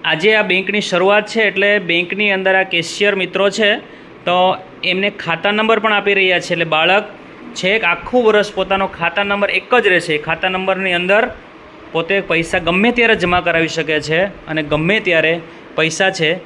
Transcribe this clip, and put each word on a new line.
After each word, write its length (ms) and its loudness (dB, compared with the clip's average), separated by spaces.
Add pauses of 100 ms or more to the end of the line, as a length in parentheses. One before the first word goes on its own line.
આજે 320 2
આ 60 4
બેંકની 400 -2
શરૂઆત 460 2
છે, 140 -2
એટલે 380 2
બેંકની 520 -2
અંદર 240 2
આ 80 2
કેશિયર 520 -2
મિત્રો 340 0
છે, 280 0 (480)
તો 320 2 (260)
એમને 260 0
ખાતા 420 -2
નંબર 280 2
પણ 140 0
આપી 200 2
રહ્યા 260 2
છે. 140 -4
એટલે 120 0
બાળક 380 2 (520)
છેક 280 -2
આખું 400 0
વર્ષ 300 2
પોતાનો 340 -2
ખાતા 360 -2
નંબર 260 0
એક 260 -2
જ 120 4
રહેશે. 300 2
ખાતા 320 -2
નંબરની 440 -2
અંદર 380 2 (600)
પોતે 300 0
પૈસા 380 -2
ગમે 320 2
ત્યારે 240 4
જમા 260 0
કરાવી 260 0
શકે 340 -2
છે 460 -4
અને 160 -4
ગમે 360 0
ત્યારે 400 2 (360)
પૈસા 340 0
છે 360 -2